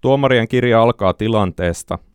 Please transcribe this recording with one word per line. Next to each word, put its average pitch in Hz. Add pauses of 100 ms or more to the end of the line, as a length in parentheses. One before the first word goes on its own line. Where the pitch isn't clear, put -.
Tuomarien 127
kirja 120
alkaa 101
tilanteesta 90 (160)